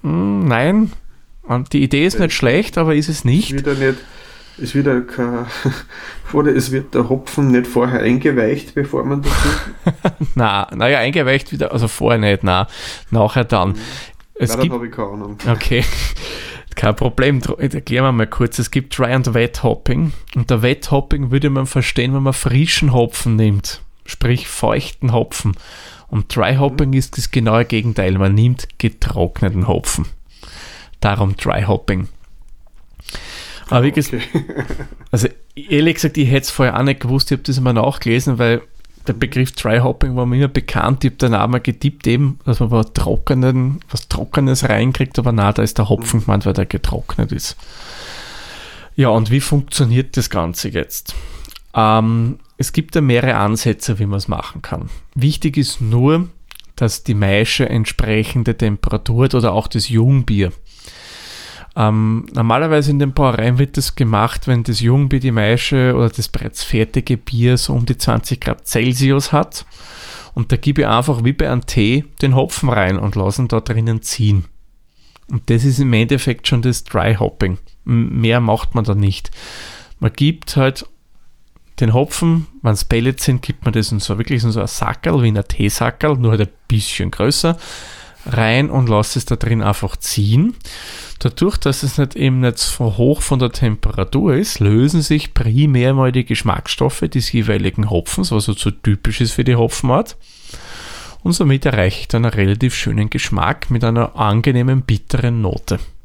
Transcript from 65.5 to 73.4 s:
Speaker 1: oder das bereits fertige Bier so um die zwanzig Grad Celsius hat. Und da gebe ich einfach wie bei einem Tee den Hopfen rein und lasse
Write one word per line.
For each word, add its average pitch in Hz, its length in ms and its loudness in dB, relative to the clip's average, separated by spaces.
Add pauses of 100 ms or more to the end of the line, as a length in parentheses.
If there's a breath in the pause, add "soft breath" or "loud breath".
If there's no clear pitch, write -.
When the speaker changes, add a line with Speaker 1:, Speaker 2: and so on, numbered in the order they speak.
Speaker 1:
oder 120 140 4
das - 200 -4
bereits - 340 -8
fertige 113 540 0
Bier 123 400 2
so - 160 -2
um 120 140 0
die 127 100 0
zwanzig - 440 -2
Grad - 260 -6
Celsius 131 640 2
hat. - 340 0 (720 loud breath)
Und 123 160 -2
da 127 60 4
gebe 143 240 0
ich 113 60 2
einfach 117 360 2
wie 131 100 2
bei 147 160 0
einem 123 160 -2
Tee 120 400 2 (160)
den 139 140 4
Hopfen 135 340 0
rein 98 300 2
und 101 160 -2
lasse 101 260 0